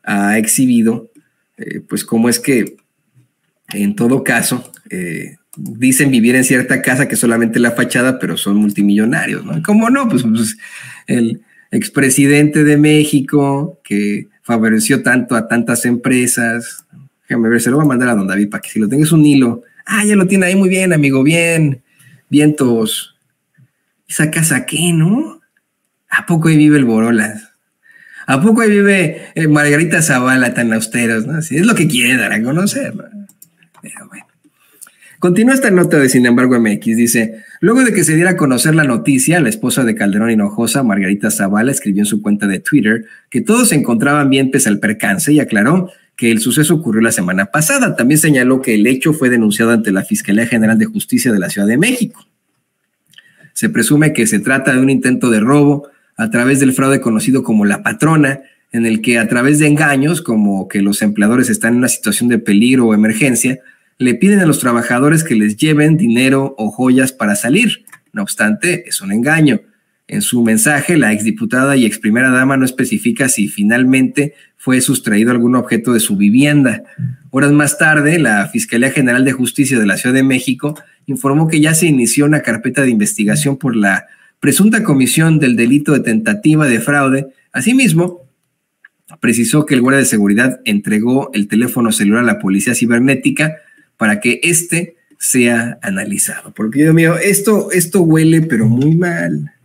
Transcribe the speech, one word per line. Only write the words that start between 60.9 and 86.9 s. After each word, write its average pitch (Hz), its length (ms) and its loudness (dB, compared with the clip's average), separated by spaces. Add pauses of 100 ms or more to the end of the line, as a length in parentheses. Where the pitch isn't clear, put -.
empleadores 107 480 0
están 113 240 -2
en 123 60 0
una 127 80 0
situación 120 420 -2
de 117 80 2
peligro 117 480 2
o 110 80 2
emergencia, 117 640 0 (400)
le 123 140 2
piden 202 260 4
a 175 60 2
los 143 140 2
trabajadores 127 640 0
que 123 100 -2
les 107 240 0
lleven 156 400 2
dinero 135 580 0
o 107 140 -4
joyas 127 420 2
para 104 240 -4
salir. 185 480 -2 (300)
No 104 80 -8
obstante, 107 680 -4
es - 140 -8
un 95 100 -8
engaño. 135 480 2 (480)
En 101 140 -4
su 120 200 -2
mensaje, 135 540 0
la 110 160 2
exdiputada 117 640 -2
y 123 80 2
ex 107 140 -4
primera 123 320 0
dama 131 260 2
no 131 80 2
especifica 120 640 -2
si 104 180 -2
finalmente 127 880 0 (220)
fue 127 240 0
sustraído 113 500 0
algún 120 240 2
objeto 120 380 -2
de 113 80 2
su 104 160 -2
vivienda. 127 640 2 (480)
Horas 143 220 2
más 147 260 2
tarde, 156 400 2
la 107 300 0
Fiscalía 120 420 -2
General 127 340 0
de 135 80 0
Justicia 127 460 -2
de 107 80 2
la 95 100 0
Ciudad 127 180 -2
de 135 100 2
México 135 500 -2 (320)
informó 139 400 0
que 156 140 0
ya 156 140 2
se 170 120 2
inició 139 380 2
una 147 160 2
carpeta 120 420 -4
de 127 80 2
investigación 107 640 0
por 120 200 -4
la 98 300 0 (340)
presunta 202 420 2
comisión 156 560 2
del 127 160 2
delito 135 380 0
de 127 80 2
tentativa 113 680 0
de 117 140 0
fraude. 139 480 -2 (240)